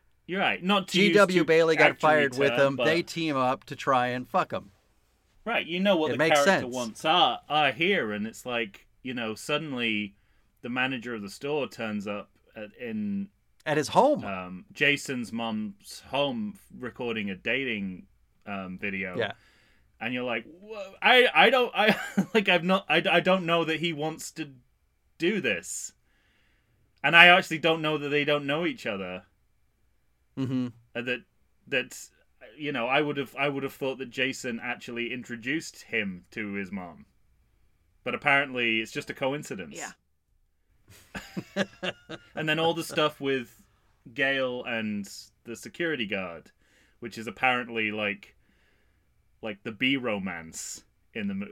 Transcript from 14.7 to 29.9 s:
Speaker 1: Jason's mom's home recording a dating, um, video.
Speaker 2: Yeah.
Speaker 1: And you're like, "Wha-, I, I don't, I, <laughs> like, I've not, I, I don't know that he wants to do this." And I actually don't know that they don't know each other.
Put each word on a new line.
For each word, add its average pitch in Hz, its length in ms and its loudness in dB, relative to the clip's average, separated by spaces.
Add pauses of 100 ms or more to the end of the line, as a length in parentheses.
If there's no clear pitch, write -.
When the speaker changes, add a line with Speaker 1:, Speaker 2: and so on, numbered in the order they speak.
Speaker 1:
Jason's 135 580 0
mom's 107 800 -8
home 123 480 -4 (200)
recording 117 520 -6
a 95 40 -6
dating, 110 760 -4 (360)
um, 95 340 -10
video. 95 380 -6
Speaker 2:
Yeah. 104 160 -4 (680)
Speaker 1:
And 117 140 -4
you're 127 120 -4
like, 117 200 -4 (160)
"Wha-, 202 400 -14
I, 247 340 6
I 170 140 8
don't, 247 260 2
I, 208 220 4 (200)
<laughs> - 180 0
like, 208 160 4
I've 175 140 4
not, 190 220 2
I, 165 240 4
I 170 100 6
don't 185 260 2
know 170 180 2
that 156 160 -2
he 170 140 -2
wants 156 380 -6
to 151 180 -10 (680)
do 190 240 0
this." 104 520 -4 (1120)
And 151 140 6
I 175 120 12
actually 180 320 6
don't 160 200 2
know 156 160 0
that 143 140 -4
they 147 160 2
don't 147 200 0
know 156 200 0
each 131 180 -6
other. 92 380 -6 (1120)